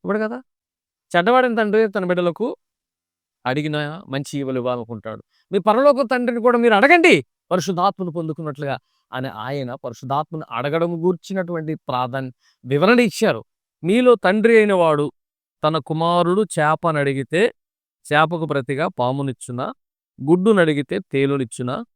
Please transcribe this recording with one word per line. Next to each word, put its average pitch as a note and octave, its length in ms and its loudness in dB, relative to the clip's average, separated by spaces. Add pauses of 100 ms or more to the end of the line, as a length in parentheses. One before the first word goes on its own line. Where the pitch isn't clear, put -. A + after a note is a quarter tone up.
ఇవ్వడు G3 160 -4
కదా. A3+ 220 -6 (720)
చెడ్డవాడిన A#3 440 2
తండ్రి G#3+ 360 2
తన F#3+ 140 -4
బిడ్డలకు F3+ 520 -2 (880)
అడిగిన D3+ 640 -4
మంచి C#3 320 -8
ఈవులు C3 180 -6
ఇవ్వాలనుకుంటాడు. A2+ 680 -8 (280)
మీ G3 80 -2
పరలోక B3 420 2 (100)
తండ్రిని B3 300 -2
కూడా A#3+ 160 4
మీరు A#3 160 4
అడగండి C#4 520 6 (260)
పరిశుద్ధాత్మను F3+ 600 -2
పొందుకున్నట్లుగా D3+ 680 -8 (340)
అని C3 140 -6
ఆయన B2 460 -8
పరిశుద్ధాత్మను C#3 800 -8
అడగడం D#3+ 520 -4
గూర్చినటువంటి E3+ 720 -4
ప్రాధాన్య B2+ 560 -6 (340)
వివరణ F3 340 4
ఇచ్చారు. E3 460 0 (380)
"మీలో A#3+ 320 4
తండ్రి G#3+ 420 4
అయిన G#3 160 4
వాడు D3+ 380 2 (520)
తన D#3 140 0
కుమారుడు E3+ 640 0
చేపను D#3 580 0
అడిగితే C#3 540 0 (520)
చేపకు D#3+ 400 0
ప్రతిగా C#3+ 420 -4
పామునిచ్చునా? C3 840 -6 (460)
గుడ్డును F#3 420 4
అడిగితే D#3 380 0
తేలునిచ్చునా? C#3 840 -4 (100)